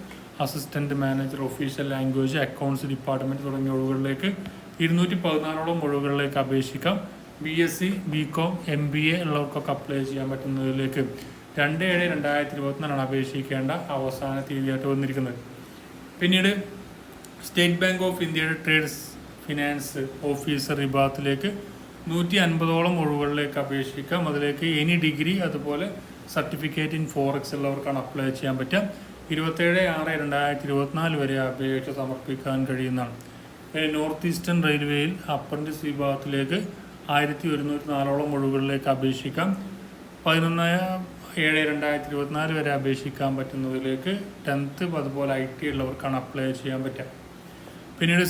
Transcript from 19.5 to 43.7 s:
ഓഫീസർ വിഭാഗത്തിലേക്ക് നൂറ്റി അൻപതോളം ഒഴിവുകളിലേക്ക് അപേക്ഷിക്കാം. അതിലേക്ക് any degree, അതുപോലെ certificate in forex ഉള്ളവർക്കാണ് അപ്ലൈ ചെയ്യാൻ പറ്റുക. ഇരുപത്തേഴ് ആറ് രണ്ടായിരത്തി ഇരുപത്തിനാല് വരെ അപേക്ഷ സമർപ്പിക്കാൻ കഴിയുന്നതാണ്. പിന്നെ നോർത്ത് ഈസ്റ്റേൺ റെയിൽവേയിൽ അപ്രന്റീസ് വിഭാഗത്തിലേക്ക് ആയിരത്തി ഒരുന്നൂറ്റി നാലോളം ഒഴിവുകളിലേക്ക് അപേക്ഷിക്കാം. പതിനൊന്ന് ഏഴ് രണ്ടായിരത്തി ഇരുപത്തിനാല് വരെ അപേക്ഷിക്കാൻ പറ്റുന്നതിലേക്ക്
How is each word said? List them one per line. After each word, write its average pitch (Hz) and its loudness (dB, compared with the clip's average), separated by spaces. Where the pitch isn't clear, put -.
ഓഫീസർ 143 0
വിഭാഗത്തിലേക്ക് 139 2
നൂറ്റി 175 2
അൻപതോളം 165 4
ഒഴിവുകളിലേക്ക് 147 2
അപേക്ഷിക്കാം. 139 -2
അതിലേക്ക് 143 2
any 165 4
degree, 156 2
അതുപോലെ 147 0
certificate 151 0
in 160 0
forex 139 0
ഉള്ളവർക്കാണ് 139 0
അപ്ലൈ 135 -2
ചെയ്യാൻ 131 0
പറ്റുക. 185 2
ഇരുപത്തേഴ് 170 4
ആറ് 160 0
രണ്ടായിരത്തി 143 2
ഇരുപത്തിനാല് 147 2
വരെ 135 2
അപേക്ഷ 131 0
സമർപ്പിക്കാൻ 135 -2
കഴിയുന്നതാണ്. 127 0
പിന്നെ 156 2
നോർത്ത് 156 0
ഈസ്റ്റേൺ 170 2
റെയിൽവേയിൽ 147 4
അപ്രന്റീസ് 151 -4
വിഭാഗത്തിലേക്ക് 139 0
ആയിരത്തി 147 2
ഒരുന്നൂറ്റി 147 0
നാലോളം 143 2
ഒഴിവുകളിലേക്ക് 135 2
അപേക്ഷിക്കാം. 135 0
പതിനൊന്ന് 165 4
ഏഴ് 156 4
രണ്ടായിരത്തി 147 0
ഇരുപത്തിനാല് 147 -2
വരെ 143 2
അപേക്ഷിക്കാൻ 135 0
പറ്റുന്നതിലേക്ക് 131 -2